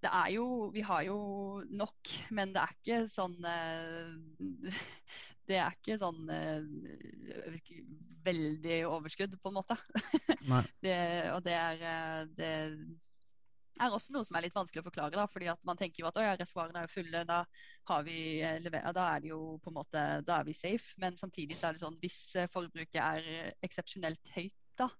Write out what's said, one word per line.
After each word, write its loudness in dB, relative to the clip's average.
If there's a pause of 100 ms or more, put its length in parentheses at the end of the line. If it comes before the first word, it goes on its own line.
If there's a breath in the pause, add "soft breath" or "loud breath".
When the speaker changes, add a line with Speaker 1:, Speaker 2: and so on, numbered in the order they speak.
Speaker 1:
det 4
er 6
jo, 0
vi -2
har 4
jo -2
nok, -4 (240)
men 2
det 4
er 0
ikke 2
sånn, 0
eh, -4
<laughs> -6 (480 loud breath)
det 4
er 4
ikke -2
sånn, -2
eh, -6 (420)
veldig 2
overskudd, -2
på -2
en -2
måte. 0 (180)
<laughs> 2
Speaker 2:
Nei. 8 (200)
Speaker 1:
Det, 4 (360)
og 0
det 4
er, 2
eh, -2 (120)
det 0 (1300)
er 6
også 0
noe 2
som -2
er 4
litt -2
vanskelig 0
å -8
forklare -2
da, 4
fordi -4
at -2
man 0
tenker -2
jo 2
at, -2
«Å 6
ja, 6
reservoarene -4
er -4
jo -10
fulle, -2
da 4 (440 loud breath)
har 4
vi, -4 (240)
eh, 2
lever-, -2
ja, 0
da 4 (100)
er 0
det -6
jo -6
på -6
en -6
måte, 2 (220)
da 6
er -2
vi -4
safe.» -2
Men 0
samtidig -6
så 2
er -2
det -4
sånn, -8
hvis, 0 (160)
eh, 4
forbruket -2
er, 2
eh, -4 (100)
eksepsjonelt -4
høyt -4 (240)
da 4 (120)